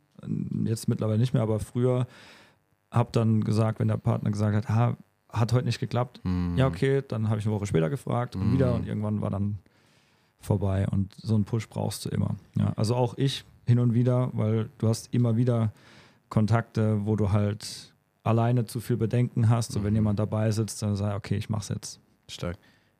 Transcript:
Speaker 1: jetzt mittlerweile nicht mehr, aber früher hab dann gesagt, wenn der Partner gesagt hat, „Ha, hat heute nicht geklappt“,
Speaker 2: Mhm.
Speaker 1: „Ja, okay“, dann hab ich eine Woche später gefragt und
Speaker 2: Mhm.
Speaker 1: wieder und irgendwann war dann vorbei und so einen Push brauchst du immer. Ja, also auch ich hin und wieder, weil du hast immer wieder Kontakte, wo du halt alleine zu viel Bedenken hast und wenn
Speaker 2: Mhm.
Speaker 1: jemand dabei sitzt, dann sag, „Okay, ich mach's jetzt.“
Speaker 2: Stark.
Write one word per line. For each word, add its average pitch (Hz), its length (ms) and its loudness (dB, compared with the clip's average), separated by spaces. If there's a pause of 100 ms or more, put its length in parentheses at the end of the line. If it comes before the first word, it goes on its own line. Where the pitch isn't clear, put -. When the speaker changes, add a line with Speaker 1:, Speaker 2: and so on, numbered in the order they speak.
(640)
Speaker 1:
jetzt 110 220 -4
mittlerweile 110 320 0
nicht 123 140 2
mehr, 113 100 2
aber 110 160 0
früher 127 480 -2 (840)
hab 117 220 0
dann 113 300 4
gesagt, 110 380 0
wenn 113 80 0
der 107 80 0
Partner 113 340 -2
gesagt 104 240 0
hat, 107 140 -2
„Ha, 117 280 2 (340)
hat 110 220 0
heute 123 140 2
nicht 117 140 -2
geklappt“, 120 440 -4
Speaker 2:
Mhm. 90 320 0
Speaker 1:
„Ja, 131 100 4
okay“, 135 400 0
dann 107 240 -2
hab 110 80 0
ich 107 80 -4
eine 107 80 0
Woche 101 120 -4
später 98 220 2
gefragt 120 480 -4
und 92 120 -2
Speaker 2:
Mhm. - 40 2
Speaker 1:
wieder 123 220 2
und 98 120 -4
irgendwann 107 340 -4
war 104 100 -2
dann 101 280 -4 (840)
vorbei 98 500 0
und 98 240 0
so 110 200 -2
einen 107 100 4
Push 110 240 -4
brauchst 107 360 -6
du - 40 -4
immer. - 260 -2 (220)
Ja, 104 200 2
also 113 200 2
auch 123 200 0
ich 135 280 -2 (220)
hin 120 120 6
und 120 160 4
wieder, 123 380 2
weil 110 460 0
du 110 100 2
hast - 260 -2
immer 117 220 2
wieder 117 360 2 (580)
Kontakte, 107 760 2
wo 110 100 2
du 101 160 0
halt 104 640 -2 (280)
alleine 117 420 2
zu - 160 -8
viel 120 160 -2
Bedenken 113 520 0
hast 117 280 0
und 104 80 -2
wenn 104 80 0
Speaker 2:
Mhm. 110 60 2
Speaker 1:
jemand 107 200 2
dabei 107 320 0
sitzt, 107 320 -4
dann 104 140 0
sag, 101 200 -2
„Okay, 101 200 -4
ich - 120 -6
mach's - 200 -4
jetzt.“ - 320 -8 (280)
Speaker 2:
Stark. - 300 -8 (420)